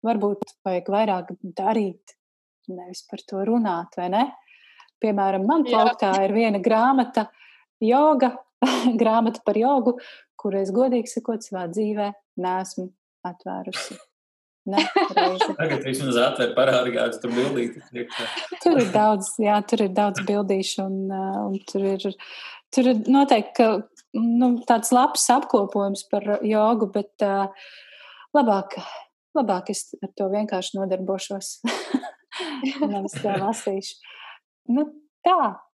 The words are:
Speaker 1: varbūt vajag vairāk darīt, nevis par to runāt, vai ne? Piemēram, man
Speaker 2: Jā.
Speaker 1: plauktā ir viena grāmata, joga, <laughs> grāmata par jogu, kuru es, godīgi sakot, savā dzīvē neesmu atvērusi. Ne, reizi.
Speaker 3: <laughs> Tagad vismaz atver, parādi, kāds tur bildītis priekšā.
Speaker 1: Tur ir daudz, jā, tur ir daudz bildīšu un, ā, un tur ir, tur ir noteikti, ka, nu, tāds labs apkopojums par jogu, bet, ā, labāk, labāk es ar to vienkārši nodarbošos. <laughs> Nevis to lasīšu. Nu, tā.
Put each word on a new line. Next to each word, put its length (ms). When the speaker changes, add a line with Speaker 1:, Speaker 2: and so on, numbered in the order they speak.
Speaker 1:
varbūt 540
vajag 300
vairāk 460
darīt, 680
nevis 360
par 160
to 240
runāt, 480
vai 160
ne? 160
Piemēram, 420
man 200
Speaker 2:
Jā. 100
Speaker 1:
plauktā 440
ir 140
viena 260
grāmata, 680
joga, 500
<laughs> 80
grāmata 500
par 160
jogu, 400
kuru 300
es, 100
godīgi 380
sakot, 340
savā 220
dzīvē 400
neesmu 520
atvērusi. 760
Ne, 140
reizi. 480
Speaker 3:
<laughs> 40
Tagad 260
vismaz 320
atver, 380
parādi, 400
kāds 260
tur 140
bildītis 500
priekšā. 440
Speaker 1:
Tur 260
ir 80
daudz, 460
jā, 260
tur 240
ir 80
daudz 320
bildīšu 560
un, 160
ā, 140
un 200
tur 240
ir, 240
tur 200
ir 160
noteikti, 500
ka, 140
nu, 480
tāds 340
labs 340
apkopojums 800
par 320
jogu, 480
bet, 300
ā, 320
labāk, 500
labāk 340
es 260
ar 200
to 180
vienkārši 480
nodarbošos. 800
<laughs> 760
Nevis 260
to 160
lasīšu. 640
Nu, 180
tā. 320